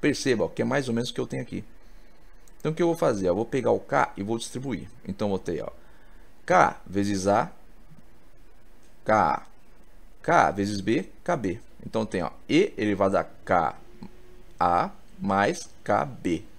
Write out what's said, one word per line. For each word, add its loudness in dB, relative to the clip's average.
Perceba, 4
ó, 0
que -4
é 2
mais 0
ou 0
menos 0
o -8
que -2
eu 0
tenho -6
aqui. -6
Então, 0
o -4
que 2
eu 4
vou 4
fazer? 4
Eu 6
vou 2
pegar 2
o 4
k 2
e -4
vou 0
distribuir. -6
Então, -2
vou 0
ter, -4
ó, -6
k 6
vezes 0
a, 6
k, 4
k 6
vezes 0
b, 0
KB. 0
Então, 0
tem, -2
ó, -2
e 4
elevado 4
a 4
k 0
a 4
mais 2
k 2
b. -2